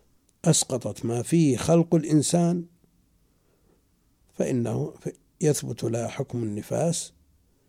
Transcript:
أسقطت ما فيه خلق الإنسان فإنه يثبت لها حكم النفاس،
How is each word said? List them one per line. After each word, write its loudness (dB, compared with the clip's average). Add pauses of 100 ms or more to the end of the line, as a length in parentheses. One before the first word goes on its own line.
(440)
أسقطت 0
ما -2
فيه 4
خلق 2
الإنسان 2 (1700)
فإنه -2 (460)
يثبت -2
لها -4
حكم -6
النفاس، -4 (560)